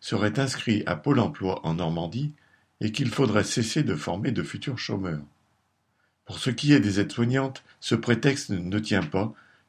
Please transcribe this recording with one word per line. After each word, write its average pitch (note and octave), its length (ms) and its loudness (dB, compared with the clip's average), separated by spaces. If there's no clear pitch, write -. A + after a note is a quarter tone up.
seraient G#2+ 380 0
inscrits B2 480 0
à - 80 0
Pôle C#3+ 240 2
emploi F#2+ 460 -2
en E2 100 0
Normandie F2 580 -4
et A2 100 -2
qu'il A#2+ 180 -2
faudrait G#2+ 340 2
cesser B2+ 400 0
de G2 120 0
former F2+ 360 -4
de E2+ 120 -2
futurs - 360 -8
chômeurs. F2+ 440 -4
Pour - 140 -12
ce B2+ 100 -2
qui D3 240 4
est C3+ 80 8
des G2+ 180 2
aides-soignantes, B2 640 0
ce - 160 0
prétexte A#2+ 540 2
ne F#2 300 -2
tient G2+ 240 2
pas, G2 300 -2